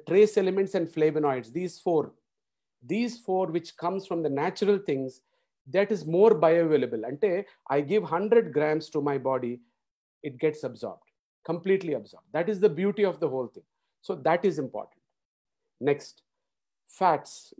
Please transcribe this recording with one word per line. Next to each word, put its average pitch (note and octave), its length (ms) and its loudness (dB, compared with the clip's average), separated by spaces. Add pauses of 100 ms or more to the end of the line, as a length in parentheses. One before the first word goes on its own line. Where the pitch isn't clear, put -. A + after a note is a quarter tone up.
trace G#3 300 4
elements F#3+ 380 0
and E3+ 120 -2
flavonoids, D3 640 0
these E3+ 340 -6
four, E3 160 2 (920)
these A#3 320 -2
four F#3 220 0
which E3 300 -6
comes F#3+ 320 -6
from E3+ 140 -4
the D3+ 60 0 (140)
natural F#3+ 340 0 (120)
things, C3+ 320 -4 (460)
that G3 280 0
is D#3 100 -6 (120)
more A3 140 8 (140)
bioavailable. D3+ 640 4
అంటే, F#3 200 0 (440)
I D3 60 4
give F3 220 0 (120)
hundred G#3+ 320 4 (100)
grams D#3 360 0
to D3+ 80 -2
my C#3+ 160 0
body, B2+ 360 -2 (720)
it C3+ 200 -10
gets D3+ 200 0
absorbed, A2 460 -10 (420)
completely F3 480 -2
absorbed. - 380 -20
That E3 160 -2
is F#3+ 60 -6
the F#3 220 4
beauty G3+ 300 0
of D3+ 80 -8
the D#3+ 140 0
whole B2+ 140 -4
thing. - 200 -20 (400)
So F#3+ 80 -4 (120)
that E3+ 220 2
is D3+ 160 -4
important. - 360 -12 (800)
Next, C#3+ 340 -2 (800)
Fats, - 640 -2